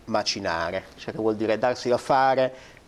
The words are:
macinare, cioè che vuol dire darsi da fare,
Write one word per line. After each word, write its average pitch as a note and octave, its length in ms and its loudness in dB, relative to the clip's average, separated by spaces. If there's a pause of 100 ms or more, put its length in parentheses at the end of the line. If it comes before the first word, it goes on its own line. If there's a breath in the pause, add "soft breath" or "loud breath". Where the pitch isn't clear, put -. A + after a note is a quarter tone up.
macinare, F#2+ 800 -2 (100)
cioè - 180 -10
che - 60 -6
vuol A2 160 2
dire G#2+ 220 0
darsi B2 320 -2
da A#2+ 80 4
fare, C3 540 2 (360 loud breath)